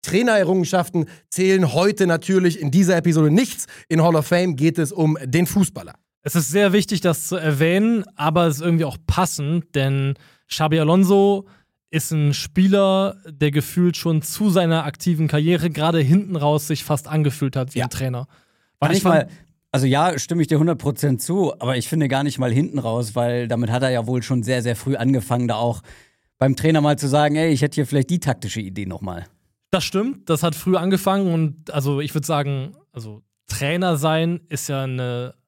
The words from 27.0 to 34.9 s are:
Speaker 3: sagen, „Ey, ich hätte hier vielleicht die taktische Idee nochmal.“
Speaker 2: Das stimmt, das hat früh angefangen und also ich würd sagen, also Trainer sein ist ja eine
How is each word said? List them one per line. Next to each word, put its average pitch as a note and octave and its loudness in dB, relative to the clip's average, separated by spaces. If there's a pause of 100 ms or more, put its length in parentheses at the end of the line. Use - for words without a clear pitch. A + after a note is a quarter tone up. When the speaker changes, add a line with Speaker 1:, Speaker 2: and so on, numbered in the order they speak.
Speaker 3:
sagen, D3 2
„Ey, D#3+ 2
ich C3 0
hätte C#3+ 0
hier D3 0
vielleicht C#3 0
die F3 0
taktische A2+ -4
Idee F#2+ -8
nochmal.“ F2+ -10 (460)
Speaker 2:
Das F3+ 0
stimmt, A3+ -4
das D#3 0
hat E3+ -2
früh F#3 0
angefangen F#3+ 0
und D#3+ -4
also C#3+ -2
ich D3+ -6
würd D3+ -4
sagen, C#3+ -4 (200)
also A2 -16 (240)
Trainer D#3+ -2
sein D#3+ 0
ist - -8
ja C3+ -4
eine B2+ -6 (140)